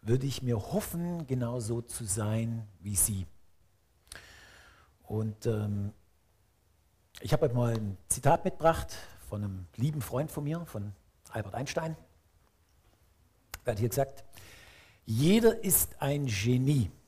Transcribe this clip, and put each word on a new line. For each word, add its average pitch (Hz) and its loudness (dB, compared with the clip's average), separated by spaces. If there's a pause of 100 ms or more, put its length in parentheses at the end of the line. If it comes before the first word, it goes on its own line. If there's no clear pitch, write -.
würde 131 2
ich 131 -4
mir 120 0
hoffen, 170 -4
genauso 120 -2
zu - -10
sein 113 -2 (140)
wie 101 -4
sie. 95 0 (1800)
Und, 107 -4
ähm, 104 -2 (1300)
ich - -2
habe - 4
euch 117 2
mal 120 2
ein 104 -4 (120)
Zitat 147 4
mitgebracht 165 2 (340)
von 101 -4
einem 95 -6 (100)
lieben 147 0
Freund 123 -4
von 147 -6
mir, 160 -4
von 104 -8 (380)
Albert 104 -6
Einstein. 156 -4 (1700)
Der 120 0
hat 98 -2
hier 117 2
gesagt, - -2 (840)
"Jeder 196 6
ist - 0
ein 143 0
Genie. 123 4 (180)